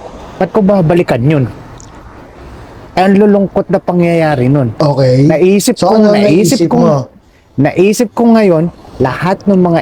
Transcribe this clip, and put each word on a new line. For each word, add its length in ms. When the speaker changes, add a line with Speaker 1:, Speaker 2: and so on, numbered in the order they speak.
Speaker 1:
ba't 140
ko 100
babalikan 580
yun? 260
Eh, 80
ang 120
lulungkot 520
na 120
pangyayari 680
nun. 260
Speaker 2:
Okay. 540
Speaker 1:
Naisip 480
Speaker 2:
So, 160
Speaker 1:
ko, 80
Speaker 2:
ano 160
Speaker 1:
naisip 400
Speaker 2:
naisip 120
Speaker 1:
ko, 100
Speaker 2:
mo? 140
Speaker 1:
naisip 560
ko 180
ngayon, 420
lahat 480
ng 140
mga 240